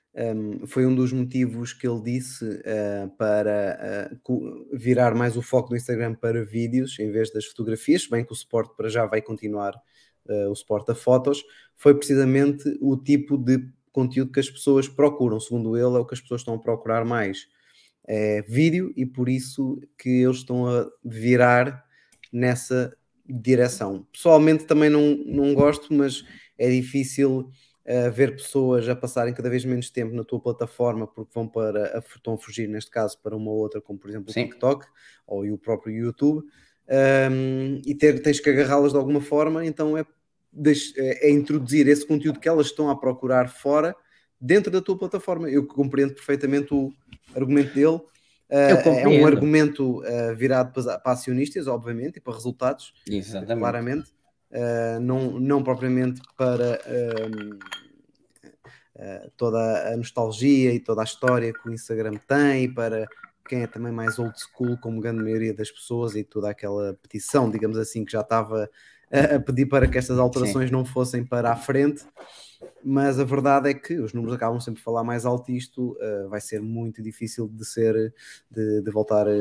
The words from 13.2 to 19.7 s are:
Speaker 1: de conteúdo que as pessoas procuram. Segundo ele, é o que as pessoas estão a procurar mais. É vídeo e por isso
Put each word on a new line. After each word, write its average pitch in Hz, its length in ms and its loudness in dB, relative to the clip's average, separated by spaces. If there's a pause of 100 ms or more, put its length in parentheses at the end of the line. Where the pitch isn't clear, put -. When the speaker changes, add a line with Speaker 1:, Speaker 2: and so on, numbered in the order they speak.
Speaker 1:
de 127 280 2 (240)
conteúdo 131 420 -2
que 139 80 2
as 139 100 -4
pessoas 135 360 2
procuram. 135 540 2
Segundo 113 360 -4
ele, 123 200 2
é - 20 4
o 117 60 0
que - 80 -12
as 123 80 -12
pessoas 120 220 -8
estão 117 120 -6
a 113 60 -8
procurar 113 460 -2
mais. 107 420 -4 (580)
É 107 360 0
vídeo 160 520 2
e 127 120 -4
por 127 240 -4
isso 131 500 -4 (160)